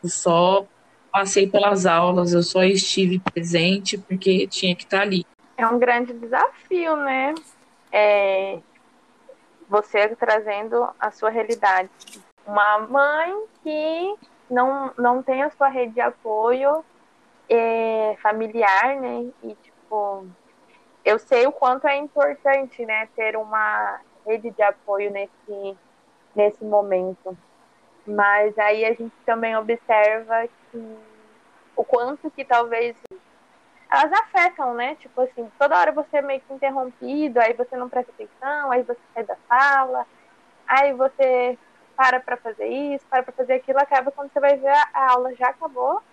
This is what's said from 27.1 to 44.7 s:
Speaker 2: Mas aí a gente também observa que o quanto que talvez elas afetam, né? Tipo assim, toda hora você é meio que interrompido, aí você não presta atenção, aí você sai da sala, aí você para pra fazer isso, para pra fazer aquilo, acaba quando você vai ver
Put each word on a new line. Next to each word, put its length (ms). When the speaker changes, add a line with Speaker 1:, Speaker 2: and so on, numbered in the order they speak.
Speaker 2:
Mas 520
aí 260
a 80
gente 200
também 320
observa 920
que 260
o 80
quanto 460
que 140
talvez 520
elas 220
afetam, 640
né? 220
Tipo 240
assim, 260
toda 200
hora 140
você 260
é 40
meio 180
que 120
interrompido, 880
aí 120
você 240
não 120
presta 240
atenção, 600
aí 100
você 160
sai 100
da 120
sala, 580
aí 280
você 640
para 240
pra 200
fazer 280
isso, 420
para 140
pra 100
fazer 220
aquilo, 240
acaba 320
quando 220
você 80
vai 160
ver 140